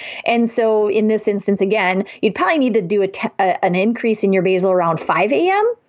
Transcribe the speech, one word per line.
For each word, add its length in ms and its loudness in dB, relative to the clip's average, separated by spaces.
And 280 0
so 360 0
in 200 0
this 200 0
instance, 320 -2
again, 440 0
you'd 140 0
probably 220 0
need 160 0
to 80 2
do 200 0
a 60 0
te-, 200 -8
a, 240 0
an 100 0
increase 460 0
in 120 2
your 100 2
basal 280 2
around 340 2
five 280 0
A 180 2
M 240 0